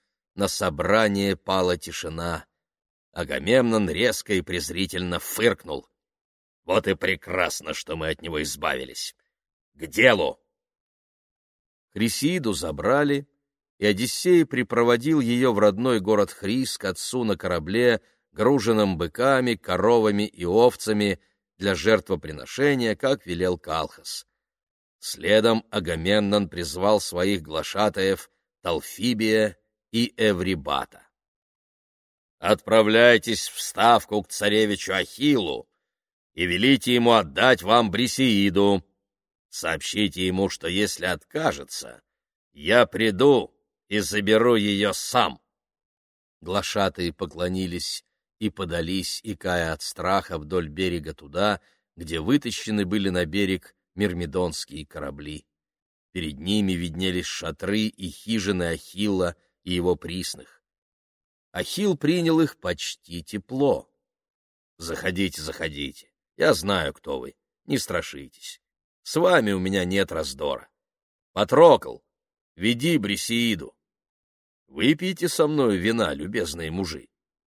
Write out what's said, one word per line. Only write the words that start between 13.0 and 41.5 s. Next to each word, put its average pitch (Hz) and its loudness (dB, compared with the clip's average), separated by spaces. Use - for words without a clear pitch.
и 98 -2
Одиссей 127 2
припроводил 120 2
ее 123 2
в 101 -2
родной 104 4
город 101 2
Хрис 120 -4
к - -6
отцу 120 -4
на 104 0
корабле, 98 2
груженном 107 2
быками, 123 0
коровами 104 2
и - -10
овцами 104 2
для 98 0
жертвоприношения, 101 -2
как 139 -2
велел 90 -2
Калхас. - -8
Следом 110 2
Агамемнон 98 0
призвал 90 0
своих 90 -2
глашатаев 95 -2
Талфибия 107 0
и 117 0
Эврибата. 90 -2
«Отправляйтесь 110 4
в - -10
ставку 104 2
к - -20
царевичу 104 0
Ахиллу 95 -2
и 87 -2
велите 120 2
ему 117 4
отдать 107 4
вам 110 4
Брисеиду. 101 2
Сообщите 90 -4
ему, 92 0
что - -10
если 92 -2
откажется, 82 -6